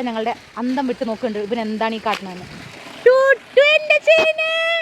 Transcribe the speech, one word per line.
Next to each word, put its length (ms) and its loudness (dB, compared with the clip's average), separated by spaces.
ഞങ്ങളുടെ 260 -4
അന്തം 280 -2
വിട്ട് 200 -4
നോക്കുന്നുണ്ട്, 380 -4
ഇവൻ 180 -8
എന്താണ് 340 -4
ഈ 80 -12
കാട്ടണതെന്ന്. 400 -6
ടുട്ടു, 580 4
എന്റെ 220 2
ചീനെ. 440 2